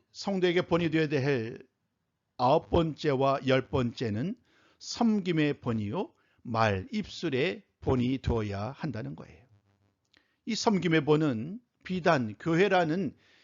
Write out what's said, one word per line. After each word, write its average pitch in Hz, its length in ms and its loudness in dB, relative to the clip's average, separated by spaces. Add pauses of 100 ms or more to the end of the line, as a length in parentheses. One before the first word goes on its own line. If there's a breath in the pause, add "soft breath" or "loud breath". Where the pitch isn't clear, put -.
(120)
성도에게 180 500 0
본이 170 280 0
되어야 156 180 2
될 135 540 -2 (760)
아홉 127 340 2
번째와 139 760 0
열 131 220 2
번째는 123 680 -2 (420 soft breath)
섬김의 175 840 0
본이요, 117 520 -4 (300)
말, 110 500 0
입술의 180 720 -4 (180)
본이 131 380 0
되어야 107 580 -4
한다는 135 400 -8
거예요. - 280 -20 (1000)
이 226 80 -2
섬김의 170 500 2
본은 151 560 0 (240)
비단 156 540 0
교회라는 170 760 2 (300 soft breath)